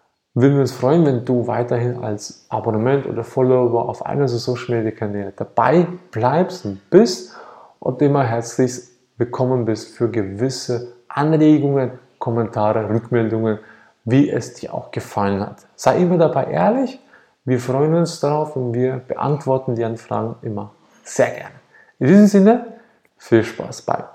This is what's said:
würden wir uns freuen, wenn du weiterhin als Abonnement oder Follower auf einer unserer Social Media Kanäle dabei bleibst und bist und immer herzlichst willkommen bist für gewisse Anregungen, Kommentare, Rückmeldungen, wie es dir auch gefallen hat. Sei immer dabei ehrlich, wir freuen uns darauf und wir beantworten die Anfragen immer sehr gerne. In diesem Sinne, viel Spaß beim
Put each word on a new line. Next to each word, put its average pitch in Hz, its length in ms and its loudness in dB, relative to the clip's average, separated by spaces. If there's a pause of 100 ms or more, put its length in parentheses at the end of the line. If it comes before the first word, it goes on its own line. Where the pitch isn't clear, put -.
(360)
würden 135 180 4
wir 139 80 2
uns 127 100 0
freuen, 156 340 2
wenn 123 200 0
du 123 220 0
weiterhin 120 560 -4
als - 460 -10
Abonnement 113 580 -2
oder - 160 -6
Follower 127 680 2
auf - 160 -10
einer 143 180 -2
unserer 120 160 0
Social 120 360 -4
Media 110 160 -2
Kanäle 101 440 -6
dabei 131 520 2 (240)
bleibst 135 540 -2
und 98 260 -10
bist - 440 4 (440)
und 131 220 -4
immer 143 220 2
herzlichst 120 680 -2 (260)
willkommen 123 480 -2
bist 110 300 -6
für 117 140 -2
gewisse 113 840 -6 (140)
Anregungen, 143 840 2 (280)
Kommentare, 110 680 -2
Rückmeldungen, 110 680 0 (460)
wie 131 240 4
es - 240 -6
dir - 200 -14
auch - 180 -10
gefallen 101 500 -2
hat. - 240 -10 (100)
Sei - 220 2
immer 180 200 2
dabei 147 280 2
ehrlich, 202 540 0 (460)
wir 127 140 2
freuen 139 360 0
uns 170 240 0
darauf 151 360 -2
und 123 180 -4
wir 127 240 0
beantworten 131 760 -2
die 117 80 -2
Anfragen 113 580 -6
immer 104 300 -10 (320)
sehr - 280 -2
gerne. - 240 -14 (440)
In 131 80 2
diesem 202 200 8
Sinne, 202 380 4 (520)
viel 110 260 2
Spaß - 380 -10
beim - 220 -4 (120)